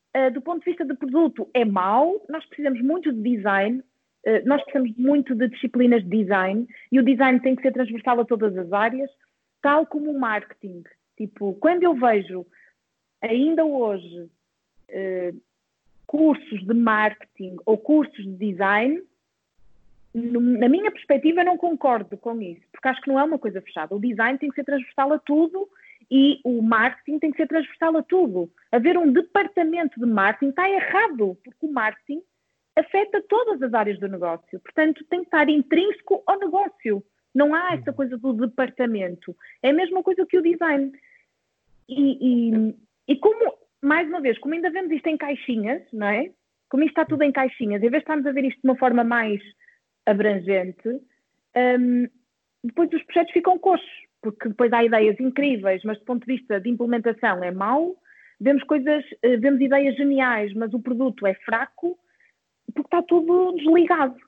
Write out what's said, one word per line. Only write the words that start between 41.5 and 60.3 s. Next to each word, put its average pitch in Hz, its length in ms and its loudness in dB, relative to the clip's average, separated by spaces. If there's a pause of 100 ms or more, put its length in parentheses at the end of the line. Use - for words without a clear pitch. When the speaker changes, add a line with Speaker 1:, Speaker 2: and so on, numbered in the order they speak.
Speaker 1:
E, 269 300 0 (320)
e, 220 240 2 (340)
e 277 80 2
como, 440 380 2 (280)
mais 302 260 2
uma 320 120 -6
vez, 247 180 0
como 294 160 -6
ainda 339 160 -2
vemos 349 220 -4
isto 302 140 -2
em 311 100 -2
caixinhas, 262 680 -4 (100)
não 208 140 -4
é? 226 240 -2 (380)
Como 277 160 2
isto 294 80 0
está 320 120 0
tudo 311 180 -2
em 285 100 2
caixinhas, 233 500 -2
em 233 80 4
vez - 20 -8
de 302 60 2
estarmos 302 280 -4
a 285 60 -4
ver 262 120 -2
isto 254 160 -4
de 262 80 0
uma 254 80 2
forma 240 280 2
mais 226 360 -2 (640)
abrangente, 196 840 0 (680)
hum, 247 520 2 (560)
depois 330 280 0
os 330 120 -2
projetos 339 280 0
ficam 359 260 2
coxos, 359 320 0 (300)
porque 220 280 -8
depois 220 240 0
há 233 120 4
ideias 214 360 4
incríveis, 254 640 -2
mas 214 140 -6
do - 60 -20
ponto 247 220 -6
de 262 80 -4
vista 208 260 -4
de 202 100 -4
implementação 226 720 -2
é 180 80 -4
mau. 254 460 -2 (440)
Vemos 262 240 2
coisas, 302 400 0 (180)
eh, 240 140 4
vemos 254 240 2
ideias 277 360 2
geniais, 254 580 0